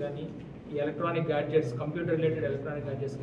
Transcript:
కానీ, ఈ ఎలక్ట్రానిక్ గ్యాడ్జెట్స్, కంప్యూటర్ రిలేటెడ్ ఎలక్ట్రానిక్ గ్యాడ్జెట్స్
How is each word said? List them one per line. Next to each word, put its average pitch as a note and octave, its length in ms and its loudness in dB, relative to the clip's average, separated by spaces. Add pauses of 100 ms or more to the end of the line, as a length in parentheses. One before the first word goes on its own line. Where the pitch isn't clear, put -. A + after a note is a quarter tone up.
కానీ, C#3+ 220 -4 (460)
ఈ D3 140 -2
ఎలక్ట్రానిక్ D#3+ 460 0
గ్యాడ్జెట్స్, D3 500 4
కంప్యూటర్ D#3+ 380 0
రిలేటెడ్ D#3 320 2
ఎలక్ట్రానిక్ C#3+ 380 -4
గ్యాడ్జెట్స్ C3+ 320 -4